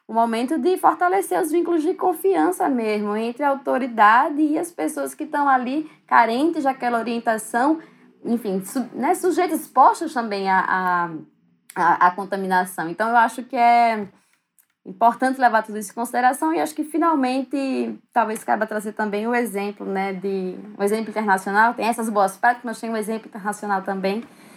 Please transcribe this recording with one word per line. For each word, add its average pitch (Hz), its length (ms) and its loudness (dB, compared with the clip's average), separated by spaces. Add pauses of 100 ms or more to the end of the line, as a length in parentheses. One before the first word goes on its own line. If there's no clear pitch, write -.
o 220 60 -10
momento 233 440 0
de 359 200 2
fortalecer 359 640 2
os 311 100 -2
vínculos 339 300 0
de 339 120 0
confiança 359 760 0
mesmo 214 460 -2
entre 233 280 -4
a 285 60 2
autoridade 262 920 2
e 302 160 2
as 339 140 -4
pessoas 302 440 -4
que - 80 -10
estão 285 240 -2
ali 262 420 0 (160)
carentes 254 580 2
daquela 254 360 0
orientação, 233 800 0 (460)
enfim, 202 400 -2
su-, 247 280 -6
né, 285 220 0
sujeitas, 330 460 0
expostas 311 520 2
também 202 360 -4
à, 190 100 4
à, 180 500 0 (640)
à, 175 320 4
à 185 40 6
contaminação. 185 800 -2
Então, 214 200 -2
eu 233 80 2
acho 233 260 2
que 240 120 -10
é 233 520 4 (800)
importante 233 540 2
levar 220 240 4
tudo 214 140 -10
isso 208 140 -8
em - 40 -20
consideração 254 580 0
e 339 60 0
acho 302 160 -4
que, 302 80 -4
finalmente, 269 1120 -2 (140)
talvez 220 320 -2
caiba 214 240 -2
trazer 214 240 -6
também 208 340 -4
o 240 80 -2
exemplo, 202 520 -4
né, 196 260 -4
de, 190 460 -6 (200)
um 196 60 -2
exemplo 214 260 -2
internacional. 208 640 2
Tem - 120 -6
essas 233 240 -2
boas 202 260 2
práticas, 240 300 0
mas 226 160 -8
tem 226 80 -8
um 226 80 -4
exemplo 220 320 -6
internacional 202 520 -4
também, 196 440 -4 (320)